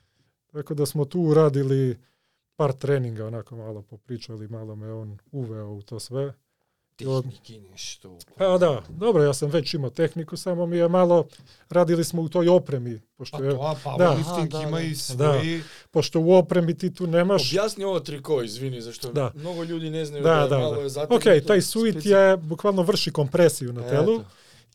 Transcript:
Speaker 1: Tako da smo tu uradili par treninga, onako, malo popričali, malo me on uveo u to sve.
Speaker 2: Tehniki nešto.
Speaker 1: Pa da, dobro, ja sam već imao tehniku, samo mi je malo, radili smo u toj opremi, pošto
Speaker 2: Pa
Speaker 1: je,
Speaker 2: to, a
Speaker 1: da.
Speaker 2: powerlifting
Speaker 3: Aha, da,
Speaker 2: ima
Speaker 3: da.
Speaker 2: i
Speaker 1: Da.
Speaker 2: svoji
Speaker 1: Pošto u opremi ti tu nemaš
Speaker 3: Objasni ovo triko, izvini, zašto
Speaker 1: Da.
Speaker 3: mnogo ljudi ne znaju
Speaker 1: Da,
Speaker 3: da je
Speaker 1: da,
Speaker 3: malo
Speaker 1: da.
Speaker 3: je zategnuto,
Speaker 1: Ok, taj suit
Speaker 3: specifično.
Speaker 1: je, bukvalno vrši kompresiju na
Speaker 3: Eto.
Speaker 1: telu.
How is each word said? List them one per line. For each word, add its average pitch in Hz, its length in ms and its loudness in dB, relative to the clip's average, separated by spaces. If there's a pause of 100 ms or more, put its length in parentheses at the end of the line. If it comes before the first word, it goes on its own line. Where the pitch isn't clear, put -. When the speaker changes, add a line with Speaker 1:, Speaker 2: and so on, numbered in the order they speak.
(460)
Speaker 1:
Tako 151 280 -10
da 143 120 -2
smo 147 180 -2
tu 180 160 -4
uradili 135 800 2 (580)
par 143 160 0
treninga, 123 540 -4
onako, 113 300 -12
malo 107 260 -14
popričali, 107 680 -14
malo 110 280 -12
me 107 160 -12
on 110 260 -12 (140)
uveo 110 360 -10
u 104 140 -14
to 107 180 -14
sve. 135 320 -8 (640)
Speaker 2:
Tehniki 123 640 -6
nešto. 92 580 -18 (180)
Speaker 1:
Pa 185 220 2
da, 147 300 2
dobro, 180 340 2
ja 143 120 2
sam 147 160 -4
već 156 240 -2
imao 135 160 -4
tehniku, 160 460 -4
samo 175 300 -4
mi 170 100 -2
je 170 120 4
malo, 175 380 4 (420)
radili 170 360 2
smo 165 180 -4
u 156 60 -4
toj 175 200 2
opremi, 131 520 2 (160)
pošto 135 220 -12
Speaker 2:
Pa 135 60 -4
Speaker 1:
je, 139 60 0
Speaker 2:
to, 131 120 -2
a 151 120 -4
Speaker 1:
da. 139 320 0
Speaker 2:
powerlifting 160 480 0
Speaker 3:
Aha, 156 80 -6
da, - 0 -
Speaker 2:
ima 156 140 -4
Speaker 3:
da. 165 60 -4
Speaker 2:
i 160 80 -4
Speaker 1:
Da. 147 60 -6
Speaker 2:
svoji 151 680 0 (280)
Speaker 1:
Pošto 160 300 0
u 170 140 4
opremi 175 400 4
ti 180 200 -6
tu 180 120 -8
nemaš 170 460 2
Speaker 3:
Objasni 202 320 -2
ovo 190 160 -2
triko, 139 420 -4
izvini, 123 400 -8
zašto 120 300 -12
Speaker 1:
Da. 131 220 -2
Speaker 3:
mnogo 170 300 -10
ljudi 165 260 -8
ne 160 140 -6
znaju 143 200 -10
Speaker 1:
Da, 165 60 4
Speaker 3:
da 156 120 6
je 139 60 2
Speaker 1:
da, 135 100 2
Speaker 3:
malo 143 160 0
Speaker 1:
da. 147 60 -4
Speaker 3:
je 139 80 -6
zategnuto, 151 420 2
Speaker 1:
Ok, 151 160 6
taj 202 160 6
suit 226 300 0
Speaker 3:
specifično. 196 260 4
Speaker 1:
je, 190 180 8
bukvalno 175 460 -2
vrši 156 300 0
kompresiju 147 600 2
na 120 80 -10
Speaker 3:
Eto. 120 100 -8
Speaker 1:
telu. 190 300 2 (540)